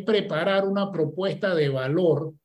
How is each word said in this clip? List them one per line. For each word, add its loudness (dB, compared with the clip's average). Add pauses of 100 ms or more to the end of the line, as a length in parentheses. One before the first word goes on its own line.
preparar 0
una -2
propuesta -2
de 2
valor 0 (100)